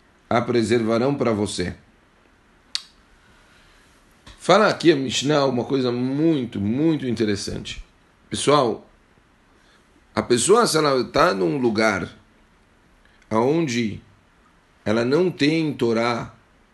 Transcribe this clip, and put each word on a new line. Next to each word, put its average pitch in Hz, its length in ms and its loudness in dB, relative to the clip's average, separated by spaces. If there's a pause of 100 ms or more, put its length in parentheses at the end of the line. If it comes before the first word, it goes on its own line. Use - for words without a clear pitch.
(280)
a 117 140 0
preservarão 117 720 0
pra 123 200 -2
você. 95 420 -4 (2750)
Fala 196 300 4
aqui 151 220 2
a 151 40 4
Mishnah 139 500 0
uma 123 200 -2
coisa 127 260 -2
muito, 131 680 -2
muito 131 460 0
interessante. 104 800 -4 (480)
Pessoal, 131 580 0 (1300)
a 110 80 0
pessoa, 180 420 4
se 156 120 0
ela 139 260 2
tá 147 280 2
num 175 280 -2
lugar 107 500 0 (1200)
aonde 120 720 0 (800)
ela 113 220 0
não 165 240 2
tem 156 440 0
Torá 117 600 -2 (400)